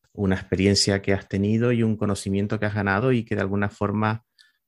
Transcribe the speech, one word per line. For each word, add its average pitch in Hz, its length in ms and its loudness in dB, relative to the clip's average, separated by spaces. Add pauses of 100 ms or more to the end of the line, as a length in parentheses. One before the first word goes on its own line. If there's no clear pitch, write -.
(120)
una 95 240 0
experiencia 98 680 2
que 98 120 0
has - 140 -4
tenido 110 440 0
y 117 100 0
un 110 140 0
conocimiento 101 640 -2
que 104 80 -2
has 104 80 -4
ganado 104 380 0
y 113 120 0
que 107 120 -4
de 98 60 0
alguna 101 280 -2
forma 107 540 -2 (440)